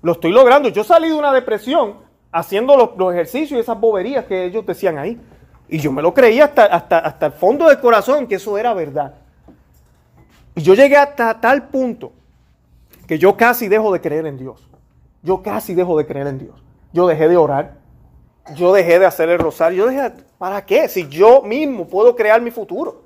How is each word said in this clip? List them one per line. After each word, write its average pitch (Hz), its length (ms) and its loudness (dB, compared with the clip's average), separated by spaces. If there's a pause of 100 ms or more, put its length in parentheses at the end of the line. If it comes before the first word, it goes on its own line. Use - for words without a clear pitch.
Lo 170 100 -2
estoy 165 200 -2
logrando. 254 360 4
Yo 196 140 -4
salí 330 260 2
de 320 60 -2
una 294 180 -2
depresión 247 680 -4 (340)
haciendo 208 440 0
los, 240 200 4
los 185 160 -2
ejercicios 240 460 -4
y - 20 -4
esas 226 180 -6
boberías 226 460 -2
que 185 220 -6
ellos 190 200 -8
decían 165 320 -4
ahí. 208 220 -10 (480)
Y 160 100 -8
yo 147 120 -4
me 135 120 -6
lo 170 100 0
creía 254 320 4
hasta, 277 220 4
hasta, 175 320 0
hasta 160 280 -4
el 147 60 -4
fondo 277 360 0
del 277 120 4
corazón 240 460 0
que 233 80 -4
eso 202 240 -6
era 233 160 -2
verdad. 147 400 -8 (1400)
Y 165 80 -8
yo 180 120 6
llegué 277 220 4
hasta 247 440 0
tal 277 280 0
punto 254 440 -8 (920)
que 160 120 -4
yo 190 180 2
casi 240 320 0
dejo 214 240 0
de 170 80 -4
creer 160 260 -6
en 139 100 -12
Dios. 131 320 -18 (540)
Yo 185 200 -4
casi 208 320 -8
dejo 175 220 0
de 147 100 -2
creer 139 200 -8
en 135 120 -8
Dios. - 240 -20 (300)
Yo 175 140 2
dejé 156 220 2
de 175 80 4
orar. 147 380 0 (800)
Yo 175 180 0
dejé 175 260 4
de 190 80 4
hacer 165 240 -2
el 175 80 0
rosario. 165 480 -2
Yo 254 40 0
dejé, 262 220 -6 (240)
¿para 190 300 -10
qué? 277 220 0
Si 170 200 -8
yo 220 340 4
mismo 233 440 -6
puedo 220 280 2
crear 220 260 2
mi 233 100 -8
futuro. 233 560 -12